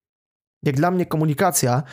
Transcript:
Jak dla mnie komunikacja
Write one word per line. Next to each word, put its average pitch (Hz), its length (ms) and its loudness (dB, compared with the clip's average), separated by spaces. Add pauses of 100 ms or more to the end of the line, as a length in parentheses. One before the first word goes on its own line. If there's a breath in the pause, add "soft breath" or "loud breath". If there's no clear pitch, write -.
(640)
Jak 151 120 0
dla 165 160 2
mnie 180 140 0
komunikacja 143 880 0